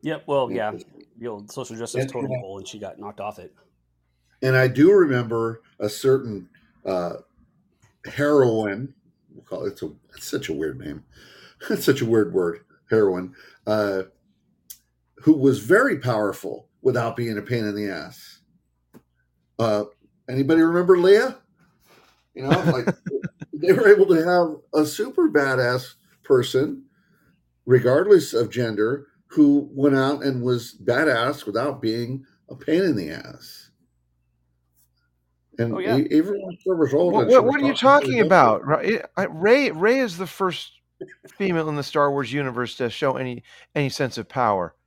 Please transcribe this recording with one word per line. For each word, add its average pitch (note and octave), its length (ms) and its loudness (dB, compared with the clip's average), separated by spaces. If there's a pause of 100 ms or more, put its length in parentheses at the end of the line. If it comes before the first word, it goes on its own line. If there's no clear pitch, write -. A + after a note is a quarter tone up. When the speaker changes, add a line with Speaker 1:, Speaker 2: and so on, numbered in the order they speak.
Speaker 1:
Yep. D3+ 240 -8
Well, C3+ 240 0
yeah, A2 220 -4
Speaker 2:
Interesting. - 340 -18 (120)
Speaker 1:
you A#2 100 -12
know, G#2 200 -14
social A2+ 280 -14
justice A#2+ 260 -6
Speaker 2:
And, C3+ 100 -6
Speaker 1:
totem C3 180 -8
Speaker 2:
and C3 60 -6
I B2 60 -8
Speaker 1:
pole, G2 160 -14
and F#2+ 100 -18
she A2 100 -18
got G2 200 -14
knocked G#2 220 -16
off G2+ 180 -10
it. F2 160 -20 (880)
Speaker 2:
And C3 120 2
I C3 140 4
do C#3+ 240 6
remember A#2 680 0 (180)
a G#2 80 -2
certain, A#2 600 -2 (360)
uh, F2+ 300 -4 (880)
heroine. B2+ 920 0 (380)
We'll - 120 -20
call E2 200 -12
it, G2 80 -6
it's - 100 -16
a, D#2 80 -10 (240)
it's - 120 -18
such - 220 -8
a - 40 -6
weird - 260 -8
name. - 300 -14
<laughs> - 600 -18
It's G#3+ 140 -4
such - 180 2
a - 40 -2
weird G#2+ 280 2
word, F2 260 -2 (300)
heroine, F#2 440 0 (320)
uh, G2+ 360 -2 (1120)
who - 180 2
was C3+ 260 2
very F#3 380 2
powerful G#2+ 680 -6 (140)
without A#2 340 -2
being A#2 220 -4
a G2+ 40 -8
pain A#2 220 -4
in G#2 100 -4
the G#2 140 -6
ass. - 520 -14 (1160)
Uh, G#2+ 260 0 (440)
anybody C3+ 340 2
remember F3 340 4
Leia? G#3 420 4 (960)
You - 80 -12
know, C#3 180 2 (120)
like, B2+ 140 -2 (380)
Speaker 3:
<laughs> - 280 -16
Speaker 2:
they E3 200 2
were A3 160 6
able G3 180 8
to E3 180 2
have F3 320 2 (260)
a - 40 4
super C4+ 440 -2
badass B2+ 640 0 (300)
person, C3 600 0 (800)
regardless C3+ 680 4
of A2+ 160 0
gender, A2+ 560 -2 (220)
who C#3+ 440 4
went C#3 240 2
out C3+ 280 0
and B2+ 180 -2
was A#2+ 420 -4
badass B2+ 640 0
without A#2 340 -4
being A#2+ 440 -6 (260)
a C3+ 60 -16
pain D#3+ 260 -2
in E3 140 0
the E2 140 -8
ass. - 600 -18 (1900)
And A2+ 160 -2
Speaker 1:
Oh, - 40 -6
yeah. D3+ 200 -2
Speaker 2:
e-, D3+ 120 -2
even E3+ 320 0
when F3+ 180 -14
Star F#3 160 -2
Wars D3 160 0
Old F3 220 2
Speaker 3:
What, A3 80 2
Speaker 2:
and - 60 0
Speaker 3:
what, A#3 80 6
Speaker 2:
Star B3+ 100 6
Speaker 3:
what C4+ 100 0
are D4 40 -2
you C#4 60 -2
Speaker 2:
Wars C#4 140 -2
Cosmic C#4 300 6
Speaker 3:
talking B3 100 0
Speaker 2:
Adventure G3+ 60 4
Speaker 3:
about? C3 400 4
Ra-, E3 320 0 (180)
I, F#3+ 100 -2
Rey, G#3+ 440 2
Rey G#3 300 0
is G#3 180 -4
the F#3 80 -8
first - 460 -8 (680)
female E3+ 300 -2
in D3+ 80 -6
the C#3+ 60 -4
Star C#3+ 280 0
Wars C#3 220 -4
universe B2+ 440 -4
to A#2+ 140 -4
show C3 260 -2
any, B2+ 280 -8 (300)
any C#3+ 140 -2
sense B2 300 -6
of A2 100 -10
power. G2+ 460 -2 (120)